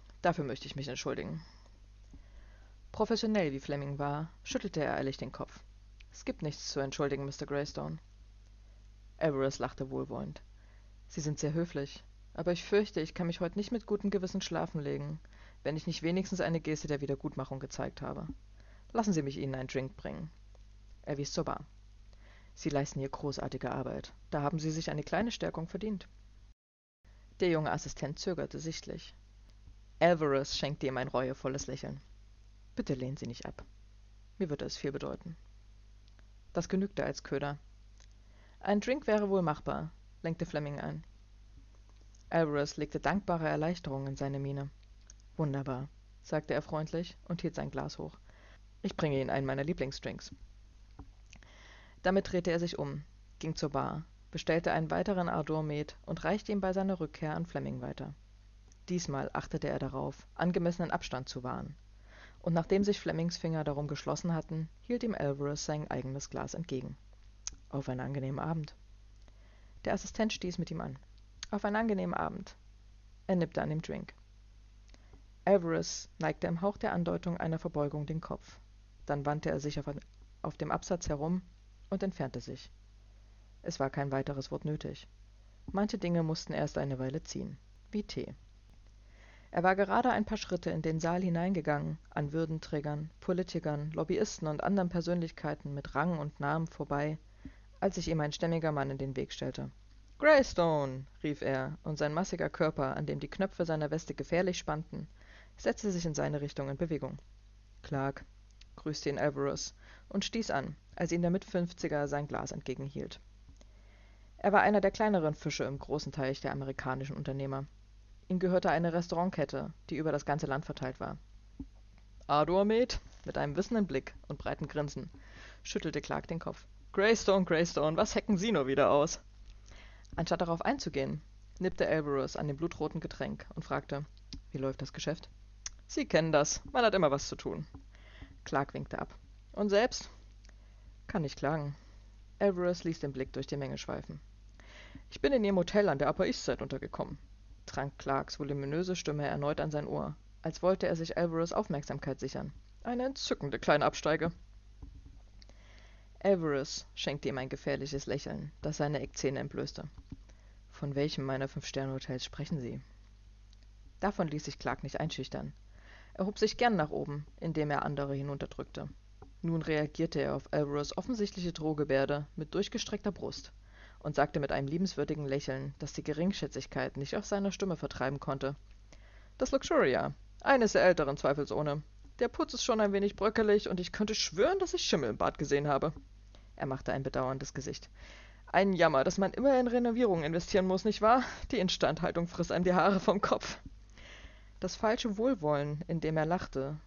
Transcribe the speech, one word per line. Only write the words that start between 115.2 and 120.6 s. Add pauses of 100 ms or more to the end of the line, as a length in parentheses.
Fische
im
großen
Teich
der
amerikanischen
Unternehmer. (600)
Ihm
gehörte
eine
Restaurantkette, (180)
die
über
das
ganze
Land